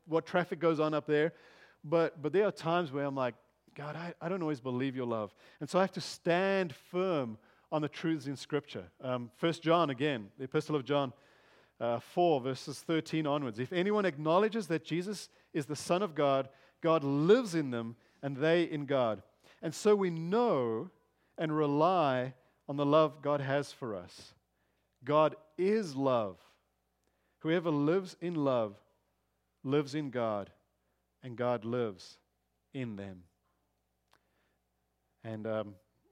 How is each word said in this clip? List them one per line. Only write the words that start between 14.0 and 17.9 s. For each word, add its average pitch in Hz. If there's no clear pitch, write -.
acknowledges 175
that 160
Jesus 180
is 151
the 151
Son 185
of 165
God, 139
God 160
lives 165
in 147
them 117